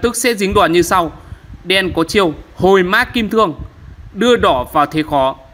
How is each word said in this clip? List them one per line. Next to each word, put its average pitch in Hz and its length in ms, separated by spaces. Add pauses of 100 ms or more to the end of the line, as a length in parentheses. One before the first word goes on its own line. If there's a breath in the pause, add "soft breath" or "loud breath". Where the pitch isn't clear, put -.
tức 240 140
sẽ 240 200
dính 196 180
đòn 180 180
như 175 100
sau. 170 300 (520 loud breath)
Đen 185 320
có 165 80
chiêu 170 300 (220)
hồi 190 280
mã 208 200
kim 233 260
thương, 214 240 (600)
đưa 233 220
đỏ 170 280
vào 147 220
thế 156 180
khó 135 320 (180)